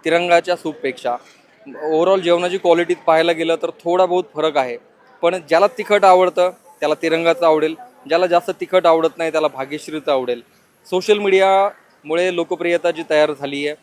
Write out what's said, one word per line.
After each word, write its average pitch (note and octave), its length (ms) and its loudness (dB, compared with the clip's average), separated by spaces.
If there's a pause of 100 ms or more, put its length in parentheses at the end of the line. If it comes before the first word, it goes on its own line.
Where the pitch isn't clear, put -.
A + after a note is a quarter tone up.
तिरंगाच्या E3+ 500 2
सूपपेक्षा. C3+ 600 -8 (680)
ओव्हरऑल E3+ 380 2
जेवणाची F3 360 0
क्वालिटीत F3 380 2 (100)
पाहायला E3 260 2
गेलं E3 240 -2
तर D#3+ 140 -6
थोडा F3 360 0
बहुत F3+ 180 -2 (100)
फरक D3+ 240 -2
आहे, B2 200 -4 (440)
पण E3+ 140 0 (140)
ज्याला F3 180 4
तिखट G3+ 380 0
आवडतं F3+ 440 4 (300)
त्याला D3+ 220 -2
तिरंगाचं E3 440 0
आवडेल, D#3 300 2 (320)
ज्याला E3+ 200 0
जास्त E3+ 240 0 (100)
तिखट F3+ 240 -2
आवडत E3 320 2
नाही E3 140 -4
त्याला D#3 160 -2
भाग्यश्रीचं C#3+ 640 -8
आवडेल. B2 300 -2 (480)
सोशल F#3 280 0
मीडियामुळे F#3+ 1160 0
लोकप्रियता E3+ 560 -2
जी E3 180 -8
तयार D3+ 240 2
झाली C#3+ 340 -8
आहे D3+ 160 -6